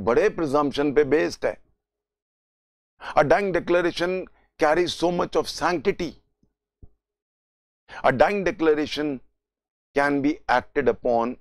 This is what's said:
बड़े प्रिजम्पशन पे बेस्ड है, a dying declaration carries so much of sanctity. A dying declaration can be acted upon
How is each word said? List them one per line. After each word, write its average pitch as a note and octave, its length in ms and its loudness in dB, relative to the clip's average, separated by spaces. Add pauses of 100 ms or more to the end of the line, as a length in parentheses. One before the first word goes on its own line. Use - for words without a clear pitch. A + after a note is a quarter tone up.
(120)
बड़े E3 180 2
प्रिजम्पशन C#3+ 640 -2
पे D3 100 4 (120)
बेस्ड E3 300 -2
है, A#2 120 -4 (1600)
a D3+ 60 6
dying F#3 340 2
declaration F3 680 -2 (340)
carries D#3+ 340 2
so E3+ 180 -2
much F3 240 -4
of D#3 140 -2
sanctity. E3 720 -6 (1800)
A C3+ 80 4
dying F3 320 2
declaration D3+ 760 0 (720)
can C#3+ 280 2
be D3 180 -2 (100)
acted B2 380 0
upon A#2 540 0